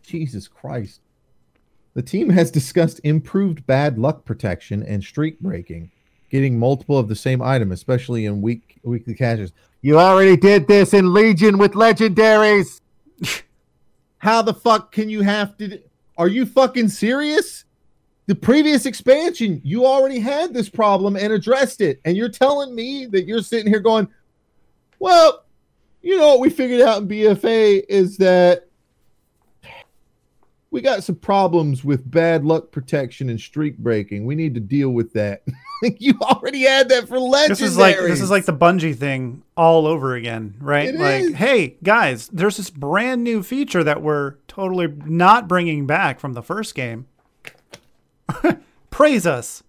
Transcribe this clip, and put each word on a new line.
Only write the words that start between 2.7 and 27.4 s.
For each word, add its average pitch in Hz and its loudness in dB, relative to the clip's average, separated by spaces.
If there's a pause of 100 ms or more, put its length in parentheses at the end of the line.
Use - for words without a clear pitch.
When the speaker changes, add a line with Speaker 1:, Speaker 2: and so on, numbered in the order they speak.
Speaker 1:
improved 160 -2
bad 131 0
luck 143 -4
protection 101 -8
and 101 -8
streak 156 -6
breaking, - -10 (380)
getting 135 0
multiple 135 0
of 110 -2
the 107 -4
same 127 -4
item, 120 -2
especially 123 -4
in 101 -6
week-, 117 -6
weekly 120 -8
caches. 113 -4 (300)
You 147 6
already 190 6
did 196 4
this 202 4
in 185 4
Legion 208 4
with 202 2
legendaries. 214 2 (420)
<laughs> - -10 (760)
How 226 0
the 214 -2
fuck 220 0
can 214 -4
you 214 -4
have 202 -2
to 214 -10
d-, 190 -14 (340)
are 170 0
you 226 0
fucking 254 0
serious? 294 -2 (600)
The 196 0
previous 294 2
expansion, 247 -2
you 226 -2
already 269 0
had 285 -4
this 233 -6
problem 202 0
and 208 -4
addressed 233 -2
it. 147 -2
And 170 0
you're 233 -4
telling 277 -2
me 254 -10
that 196 -2
you're 220 -4
sitting 214 -2
here 220 2
going, 220 0 (920)
Well, 339 4 (560)
you 370 -2
know 302 6
what 269 6
we 262 4
figured 247 0
out 220 4
in 202 -8
B 214 -2
F 202 2